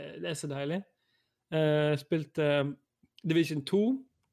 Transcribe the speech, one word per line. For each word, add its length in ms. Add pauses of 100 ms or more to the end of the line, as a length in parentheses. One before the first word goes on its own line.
(220)
det 100
er 80
så 80
deilig. 320 (720)
Eh, 460
spilte, 460
eh, 280 (540)
Division 400
to. 380 (300)